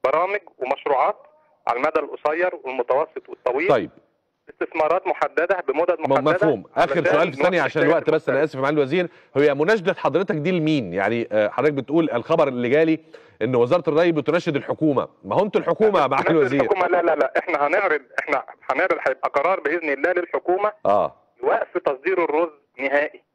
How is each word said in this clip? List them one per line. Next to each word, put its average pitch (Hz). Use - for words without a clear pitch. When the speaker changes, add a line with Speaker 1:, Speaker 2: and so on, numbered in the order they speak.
Speaker 1:
برامج 175
ومشروعات 139
على 117
المدى 151
القصير 160
والمتوسط 131
والطويل. 143
Speaker 2:
طيب، 113
Speaker 1:
استثمارات 165
محددة 170
بمدد 165
Speaker 2:
م-، 151
Speaker 1:
محددة 139
Speaker 2:
مفهوم. 160
آخر 156
Speaker 1:
علشان 170
Speaker 2:
سؤال 160
في 131
ثانية 180
Speaker 1:
نوفي -
Speaker 2:
عشان 147
الوقت، 151
Speaker 1:
احتياجات 151
Speaker 2:
بس 156
أنا 131
Speaker 1:
المستهلك. 151
Speaker 2:
آسف -
يا 131
معالي 143
الوزير، 151
هي 143
مناشدة 175
حضرتك 170
دي 156
لمين؟ 151
يعني، 104
آه، 104
حضرتك 147
بتقول 143
الخبر 139
اللي 123
جالي 156
إن 127
وزارة 123
الري 165
بتناشد 156
الحكومة، 131
ما 98
هو 170
أنتوا 202
الحكومة 214
يا 143
معالي 135
Speaker 1:
بتناشد 160
Speaker 2:
الوزير. 135
Speaker 1:
الحكومة، 185
لا، 175
لا، 170
لا، 139
إحنا 147
هنعرض، 165
إحنا 139
هنعرض، 170
هيبقى 135
قرار 170
بإذن 160
الله 143
للحكومة 180
Speaker 2:
آه. 98
Speaker 1:
لوقف 165
تصدير 160
الرز 160
نهائي. 139